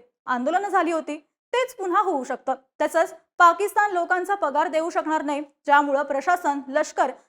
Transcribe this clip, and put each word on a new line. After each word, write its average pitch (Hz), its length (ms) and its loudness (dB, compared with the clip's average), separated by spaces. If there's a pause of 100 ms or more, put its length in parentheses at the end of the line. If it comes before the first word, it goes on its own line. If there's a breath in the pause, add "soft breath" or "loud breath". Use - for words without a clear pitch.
(280)
आंदोलनं 320 420 -2
झाली 339 220 0
होती, 311 260 -4 (360)
तेच 508 220 -2
पुन्हा 381 260 0
होऊ 330 220 -2
शकतं. 262 320 -4 (260)
तसंच 320 320 0 (240)
पाकिस्तान 392 540 4
लोकांचा 359 440 -2
पगार 311 320 0
देऊ 320 220 -2
शकणार 311 320 -2
नाही, 285 200 -4 (240)
ज्यामुळं 285 380 4
प्रशासन, 285 640 0
लष्कर 294 440 -2 (180)